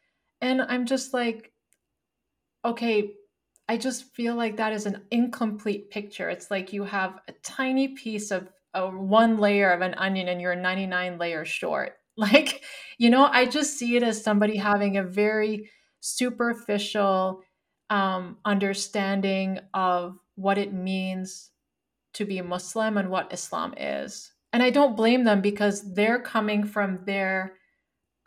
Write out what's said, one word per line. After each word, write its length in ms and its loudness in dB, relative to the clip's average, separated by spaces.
And 200 0
I'm 240 -2
just 280 -2
like, 380 -4
okay, 460 0
I 80 0
just 360 -6
feel 220 -4
like 220 -4
that 160 -2
is 120 -4
an 260 -6
incomplete 800 -2
picture. 380 -8
It's 200 -8
like 240 -4
you 120 -4
have 420 -4
a 60 -18
tiny 460 -2
piece 420 -8
of, 180 -4
a 140 -2
one 480 6
layer 340 4
of 100 2
an 180 -2
onion 280 0
and 140 -2
you're 140 -2
ninety-nine 640 -2
layers 280 -4
short. 460 -4
<laughs> 120 -20
Like, 480 4
you 100 8
know, 160 8
I 200 4
just 340 -2
see 160 0
it 80 4
as 200 0
somebody 340 2
having 400 2
a 60 0
very 680 0
superficial, 1400 -2
um, 560 -2
understanding 1120 0
of 440 0
what 220 0
it 160 -2
means 760 -6
to 120 -6
be 160 -4
Muslim 560 -4
and 120 0
what 240 -4
Islam 440 -6
is. 540 -8
And 100 4
I 80 6
don't 260 4
blame 280 4
them 180 6
because 520 0
they're 280 2
coming 440 0
from 400 -2
their 480 -2